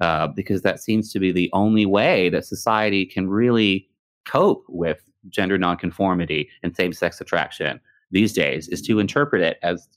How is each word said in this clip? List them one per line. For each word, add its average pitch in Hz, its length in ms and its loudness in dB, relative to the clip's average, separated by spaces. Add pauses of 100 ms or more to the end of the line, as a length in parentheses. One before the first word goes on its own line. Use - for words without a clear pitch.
uh, 80 260 2
because 98 340 -4
that - 180 0
seems 110 320 -2
to 104 80 -4
be 95 120 2
the 90 220 0
only 107 320 2
way 101 440 2
that 87 160 -2
society 104 600 0
can 95 240 -4
really 107 580 2 (380)
cope - 440 2
with 87 320 -4 (280)
gender 95 280 0
nonconformity 87 920 -2 (140)
and 85 120 -6
same-sex 87 460 -2
attraction 76 580 -4 (320)
these 98 220 2
days, 73 360 -2
is 78 120 -6
to 110 180 0
interpret 110 420 0
it 80 220 0
as 87 340 -4